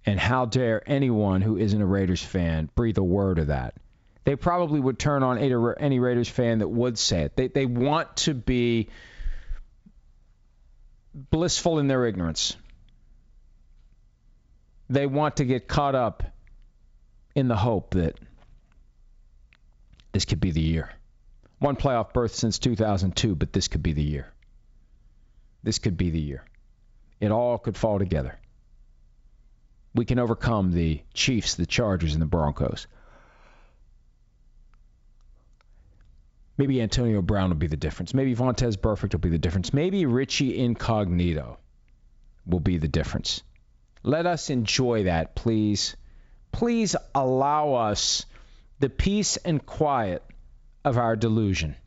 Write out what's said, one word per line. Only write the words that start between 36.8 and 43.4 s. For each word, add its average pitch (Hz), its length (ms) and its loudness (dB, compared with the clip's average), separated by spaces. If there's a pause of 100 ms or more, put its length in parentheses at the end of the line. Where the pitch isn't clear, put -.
Antonio 110 400 2
Brown 95 260 2
will 85 80 2
be 80 100 0
the 78 100 -2
difference. 80 360 -6
Maybe 135 220 2
Vontaze 120 420 0
Burfict 104 360 -2
will 85 80 -2
be 90 100 0
the 82 80 2
difference. 87 340 -2
Maybe 180 320 0
Richie 127 540 0
Incognito 87 1000 0 (840)
will 87 160 0
be 90 160 2
the 78 120 0
difference. - 540 -4 (600)